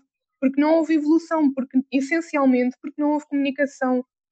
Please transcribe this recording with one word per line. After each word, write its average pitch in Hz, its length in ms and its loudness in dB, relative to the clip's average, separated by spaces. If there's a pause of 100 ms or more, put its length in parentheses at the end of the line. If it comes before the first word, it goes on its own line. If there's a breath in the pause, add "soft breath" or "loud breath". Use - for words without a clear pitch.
(400)
porque 269 220 0
não 311 140 2
houve 320 200 0
evolução, 311 580 2
porque, 262 260 -4 (120)
essencialmente, 269 880 0
porque - 200 -10
não 294 120 0
houve 294 140 -6
comunicação 269 760 -4 (260)